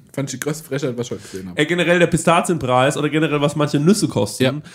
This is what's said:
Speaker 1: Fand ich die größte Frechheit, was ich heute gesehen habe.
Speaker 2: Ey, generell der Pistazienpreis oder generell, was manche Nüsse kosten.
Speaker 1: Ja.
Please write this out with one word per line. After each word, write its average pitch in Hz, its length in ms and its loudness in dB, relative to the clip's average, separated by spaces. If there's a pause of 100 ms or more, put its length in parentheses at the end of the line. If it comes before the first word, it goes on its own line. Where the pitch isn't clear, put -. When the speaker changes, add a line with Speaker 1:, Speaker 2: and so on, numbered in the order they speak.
(120)
Speaker 1:
Fand 139 220 -6
ich 165 60 -12
die - 40 -8
größte 151 240 -6
Frechheit, 135 300 -4
was 120 80 -4
ich - 60 -10
heute 95 100 -10
gesehen 92 280 -12
habe. 87 100 -8
Speaker 2:
Ey, 156 80 4
generell 175 320 2
der 170 80 4
Pistazienpreis 147 920 2
oder 147 120 -2
generell, 147 320 0
was 147 140 0
manche 147 240 0
Nüsse 165 280 4
kosten. 113 360 -2
Speaker 1:
Ja. 131 100 2 (220)